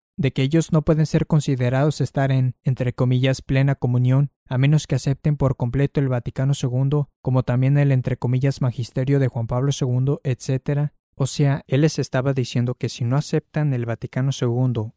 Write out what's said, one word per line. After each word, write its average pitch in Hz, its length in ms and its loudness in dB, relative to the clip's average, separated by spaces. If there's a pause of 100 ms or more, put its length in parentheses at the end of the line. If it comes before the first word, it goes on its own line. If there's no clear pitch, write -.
(160)
de 131 160 -2
que 135 120 0
ellos 156 280 2
no 156 120 2
pueden 156 240 2
ser 160 200 0
considerados 135 720 0
estar 135 320 -2
en, 127 320 0
entre 123 300 -2
comillas, 127 480 0
plena 135 340 0
comunión, 127 560 2 (160)
a 127 100 -4
menos 147 300 4
que 147 80 -2
acepten 143 400 -2
por 131 220 0
completo 135 420 0
el 139 80 0
Vaticano 135 460 -2
segundo, 139 560 -2 (120)
como 127 220 0
también 131 340 2
el, 143 140 4
entre 127 240 0
comillas, 131 460 -2
magisterio 131 580 -2
de 156 80 2
Juan 117 200 -4
Pablo 131 260 -2
segundo, 131 500 -2
etcétera. 143 680 -2 (220)
O 139 120 -2
sea, 139 400 0
él 139 140 0
les 156 180 0
estaba 135 340 -2
diciendo 123 400 -2
que - 160 -6
si - 140 -8
no 123 140 0
aceptan 151 560 -2
el 120 120 -2
Vaticano 127 460 -4
segundo 120 640 -2